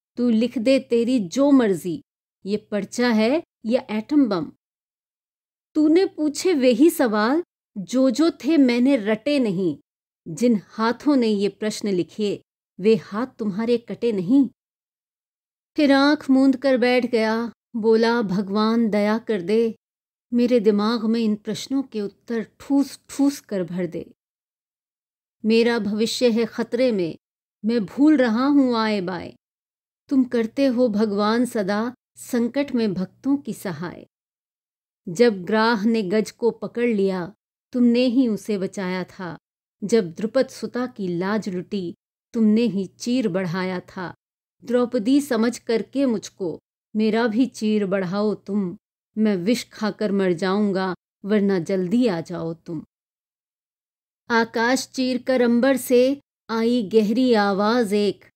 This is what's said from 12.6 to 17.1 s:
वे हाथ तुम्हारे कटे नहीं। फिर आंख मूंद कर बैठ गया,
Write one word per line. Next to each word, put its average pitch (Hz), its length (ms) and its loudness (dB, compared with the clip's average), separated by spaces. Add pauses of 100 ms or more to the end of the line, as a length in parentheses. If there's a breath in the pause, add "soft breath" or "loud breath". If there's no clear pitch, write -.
वे 220 160 4
हाथ 202 300 -6 (120)
तुम्हारे 226 400 -2
कटे 233 340 -6
नहीं। 208 360 2 (1300)
फिर 285 160 4
आंख 285 380 2
मूंद 262 260 4
कर 262 220 2
बैठ 247 280 2
गया, 226 460 -2 (240)